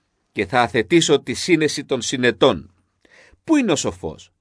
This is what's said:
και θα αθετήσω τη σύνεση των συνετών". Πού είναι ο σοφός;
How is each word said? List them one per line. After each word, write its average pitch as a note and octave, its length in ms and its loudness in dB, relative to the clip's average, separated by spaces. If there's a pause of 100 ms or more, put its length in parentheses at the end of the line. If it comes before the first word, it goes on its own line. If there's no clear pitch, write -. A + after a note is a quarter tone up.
(320)
και G#2 140 -4
θα B2 160 0
αθετήσω C#3 640 2
τη A#2+ 100 -8
σύνεση D3+ 520 -2
των B2+ 160 -4
συνετών". B2 720 0 (680)
Πού D#4+ 120 0
είναι A#3+ 160 2
ο C#3+ 40 0
σοφός; - 640 -8